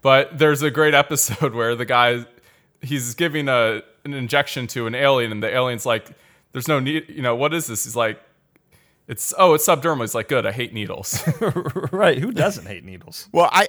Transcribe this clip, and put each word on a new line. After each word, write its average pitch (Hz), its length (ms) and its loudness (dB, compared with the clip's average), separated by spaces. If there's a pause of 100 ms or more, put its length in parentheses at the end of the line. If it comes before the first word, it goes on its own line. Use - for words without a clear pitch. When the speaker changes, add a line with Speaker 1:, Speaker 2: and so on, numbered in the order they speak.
Speaker 1:
But 135 360 4
there's 147 240 4
a 151 80 0
great 151 240 4
<laughs> 143 100 8
episode 135 500 -2
where 117 200 0
the 120 120 -6
guy, 120 380 2 (560)
he's 123 340 -6
giving 151 340 -2
a, 113 340 2 (220)
an 143 100 -8
injection 135 540 -2
to 120 180 -6
an 113 80 -4
alien, 127 380 2
and 104 100 -6
the 110 100 -2
alien's 127 340 -2
like, 113 200 0 (460)
"There's 127 160 -6
no 151 100 2
need, 151 300 -4
you - 140 -10
know, 123 120 2
what 143 200 0
is 160 120 -4
this?" 113 180 -6
He's 117 120 -12
like, 113 240 0 (880)
"It's, - 300 -8
oh, 180 160 6
it's 151 120 2
subdermal." 156 360 2
He's 110 120 -4
like, 113 140 -4
"Good, 120 180 0
I 101 60 -2
hate 123 200 -8
needles." - 500 -8 (180)
<laughs> - 0 - (520)
Speaker 2:
Right, 185 260 2
who 160 140 -4
doesn't 147 340 -2
hate 98 180 -14
needles? 90 480 -18
Speaker 3:
Well, 165 200 4
I, 180 160 4